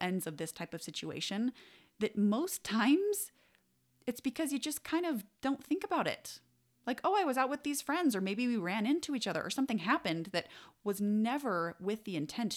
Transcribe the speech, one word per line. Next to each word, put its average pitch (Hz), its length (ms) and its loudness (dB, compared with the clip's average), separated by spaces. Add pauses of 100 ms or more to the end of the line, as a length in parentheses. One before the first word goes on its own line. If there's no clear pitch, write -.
ends 185 260 2
of 160 100 -4
this 160 160 -4
type - 220 -8
of 165 80 -8
situation, 196 720 -4 (460)
that 214 200 0
most 208 440 2
times 311 680 4 (760)
it's 247 140 -4
because 277 320 -2
you 277 60 0
just - 260 -6
kind 349 220 0
of 262 180 0 (160)
don't 269 240 -2
think 381 200 -2
about 311 220 0
it. - 340 -6 (460)
Like, - 180 -2
"Oh, 381 120 4
I 403 80 4
was 262 140 2
out 269 100 2
with 285 140 -4
these 285 180 -2
friends," 269 360 2
or 190 40 0
maybe 190 260 0
we 240 100 2
ran 196 300 0
into 294 280 0
each 233 140 -2
other, 165 140 -2
or - 80 -6
something 254 280 0
happened 170 480 0
that - 220 -2 (340)
was 202 180 -2
never 208 800 2
with 214 240 -4
the 190 120 -6
intent 165 400 -2